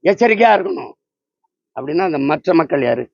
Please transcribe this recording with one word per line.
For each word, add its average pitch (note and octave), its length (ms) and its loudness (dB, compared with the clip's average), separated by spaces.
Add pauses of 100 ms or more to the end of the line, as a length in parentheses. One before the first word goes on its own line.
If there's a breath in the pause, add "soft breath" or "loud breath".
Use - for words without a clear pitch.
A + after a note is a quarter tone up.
(100)
எச்சரிக்கையா A3 460 2
இருக்கணும். G2+ 360 -6 (840)
அப்படின்னா D3+ 340 -4
அந்த D3 100 -4 (120)
மற்ற E3+ 280 -2
மக்கள் D3 280 -2
யாரு? A#2+ 260 -2